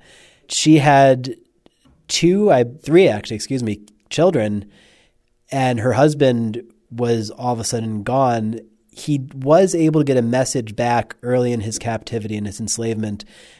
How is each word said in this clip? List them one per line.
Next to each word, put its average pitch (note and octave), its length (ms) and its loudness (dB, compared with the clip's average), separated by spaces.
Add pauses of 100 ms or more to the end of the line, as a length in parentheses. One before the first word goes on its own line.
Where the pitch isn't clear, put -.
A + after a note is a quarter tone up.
(480)
She - 280 4
had C3+ 600 4 (720)
two, F#3+ 420 2
I, B2+ 140 4
three, D3 440 2
actually, G#2+ 280 -6
excuse B2 260 -6
me, G#2 180 -4 (300)
children, A2+ 600 0 (800)
and B2+ 300 -2
her A#2+ 140 0
husband B2 680 0 (280)
was A#2 400 -2
all B2 240 -6
of A2+ 60 -8
a G#2 40 -8
sudden A2 380 -6
gone. A#2 580 -2 (300)
He C#3 440 -6
was D#3+ 400 2
able D#3 260 2
to C#3 60 0
get C3+ 100 2
a B2 60 2
message A#2 520 -2
back A#2+ 480 -2
early B2 300 0
in A#2 80 -4
his G#2+ 180 -8
captivity A2 560 -8
and G#2 120 -6
his G2+ 140 -12
enslavement, G#2+ 680 -6 (340)